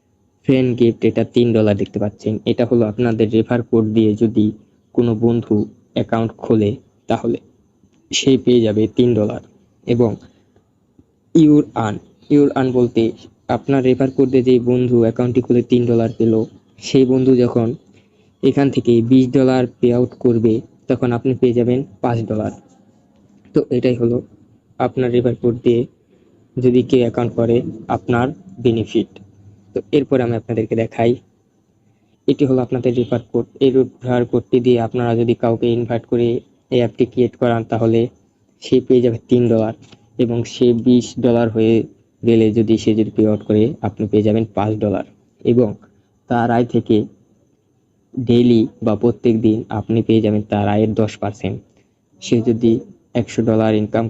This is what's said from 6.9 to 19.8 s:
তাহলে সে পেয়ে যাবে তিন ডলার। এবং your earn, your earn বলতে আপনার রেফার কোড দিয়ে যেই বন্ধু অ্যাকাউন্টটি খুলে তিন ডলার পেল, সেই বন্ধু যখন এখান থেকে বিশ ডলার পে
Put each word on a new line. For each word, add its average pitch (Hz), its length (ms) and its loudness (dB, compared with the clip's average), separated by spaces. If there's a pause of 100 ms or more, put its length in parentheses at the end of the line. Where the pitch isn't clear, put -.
তাহলে 117 280 -4 (760)
সে - 200 0 (120)
পেয়ে 123 220 4
যাবে 107 180 0 (140)
তিন 123 200 2
ডলার। 110 240 -4 (520)
এবং 117 180 0 (1200)
your 151 280 6 (200)
earn, 104 120 -4 (380)
your 143 160 4 (100)
earn 127 180 0
বলতে 120 260 0 (520)
আপনার 135 320 -2
রেফার 131 280 2
কোড 135 180 2
দিয়ে 127 140 2
যেই 127 220 4
বন্ধু 123 360 0
অ্যাকাউন্টটি 120 400 0
খুলে 120 160 2 (100)
তিন 123 180 4
ডলার 113 280 0
পেল, 113 160 0 (540)
সেই 131 240 2
বন্ধু 131 200 2 (120)
যখন 117 240 0 (760)
এখান 139 320 2
থেকে 120 180 0 (180)
বিশ 131 140 6 (120)
ডলার 131 260 2 (160)
পে 127 80 2 (100)